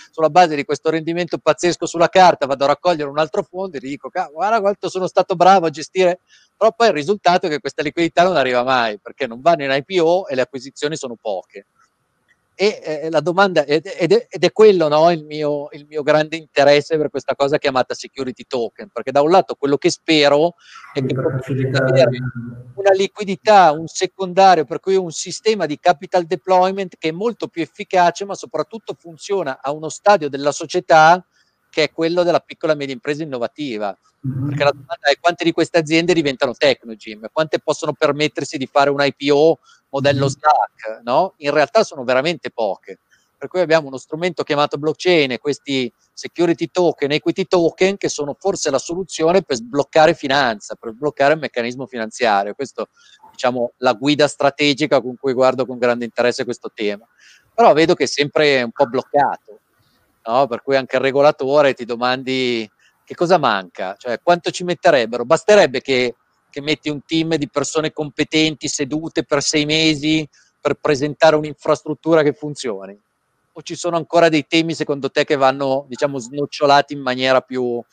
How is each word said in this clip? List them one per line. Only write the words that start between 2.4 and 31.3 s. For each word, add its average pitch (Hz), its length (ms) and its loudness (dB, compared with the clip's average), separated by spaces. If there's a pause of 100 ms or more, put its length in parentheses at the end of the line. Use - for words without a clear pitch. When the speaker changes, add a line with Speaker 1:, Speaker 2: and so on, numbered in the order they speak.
Speaker 1:
vado 135 200 -2
a - 20 2
raccogliere 147 420 0
un 139 80 -8
altro 160 240 -2
fondo 180 360 -10
e - 20 -8
gli 127 100 -12
dico: 135 200 -12
"Ca-, 175 220 -8
guarda 202 300 -2
quanto 196 280 -2
sono 185 180 -4
stato 185 280 0
bravo 175 300 6
a 165 60 0
gestire", 175 480 -2 (360)
però 220 160 2
poi 226 180 2
il 180 40 0
risultato 180 540 0
è - 20 -2
che 147 100 -4
questa 139 220 -8
liquidità 165 420 0
non 185 140 2
arriva 127 260 2
mai, 120 360 0
perché - 260 -8
non 120 160 -12
vanno 156 220 2
in 135 80 -2
I 139 120 0
P 185 160 -2
O 170 300 0
e 139 60 -4
le 127 60 0
acquisizioni 139 540 -6
sono 123 240 -12
poche. 98 460 -10 (920)
E, 190 240 0
eh, 156 280 -8
la 160 100 2
domanda, 175 460 2
ed, 151 200 0
ed 165 280 0
è, 233 160 2
ed 180 120 -8
è 175 120 2
quello, 196 340 6
no, 156 240 4
il 156 140 -4
mio, 147 460 -4
il 147 180 -20
mio 151 140 -6
grande 151 340 0
interesse 147 600 2
per 147 120 -2
questa 131 260 -6
cosa 139 220 0
chiamata 127 360 -2
security 127 540 -12
token, 113 460 -8
perché 117 180 -8
da 139 100 2
un 151 80 2
lato 175 260 4
quello 143 200 0
che 170 140 0
spero 151 640 2 (380)
è 143 60 -4
Speaker 2:
Sì, 131 60 -2
Speaker 1:
che 135 80 -2
Speaker 2:
per 135 100 -4
Speaker 1:
possiate 147 180 -4
Speaker 2:
facilitare 131 480 -2
Speaker 1:
avere - 260 4
Speaker 2:
il - 600 -12
Speaker 1:
una 196 180 2
liquidità, 196 800 4
un 160 140 -8
secondario, 185 760 2
per 147 160 -8
cui 190 160 -2
un 185 160 0
sistema 190 540 -4
di 147 140 -6
capital 175 440 0
deployment 185 720 0
che 160 120 -4
è - 20 -6
molto 202 380 -6
più 170 120 -10
efficace, 175 640 0
ma 196 120 -10
soprattutto 156 600 -10
funziona 165 640 -6
a 135 100 -6
uno 156 180 -8
stadio 160 400 2
della 139 240 -4
società 170 680 4 (480)